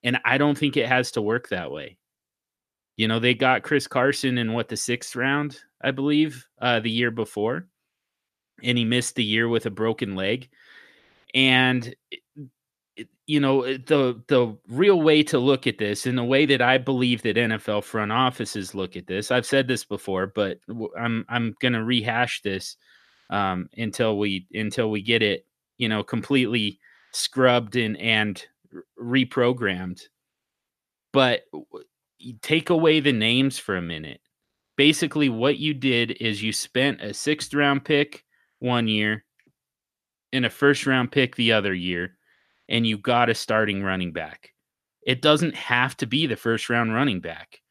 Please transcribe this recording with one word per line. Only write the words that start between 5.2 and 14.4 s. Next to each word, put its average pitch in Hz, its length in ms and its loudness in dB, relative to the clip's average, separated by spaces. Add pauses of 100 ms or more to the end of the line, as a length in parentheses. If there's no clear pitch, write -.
I 135 80 -2
believe, 143 560 0 (140)
uh, 120 200 0
the 113 100 -4
year 117 200 0
before, 113 580 -6 (960)
and 120 140 -2
he 120 80 0
missed 123 300 -2
the 120 100 -2
year 113 240 0
with 117 180 0
a 113 40 -2
broken 107 460 -4
leg. 107 320 -4 (840)
And, 127 600 4 (160)
it, - 100 -16 (760)
it, 113 120 -18 (180)
you 151 120 2
know, 135 240 4
it, 131 240 -6
the, 127 400 2
the 120 300 4 (120)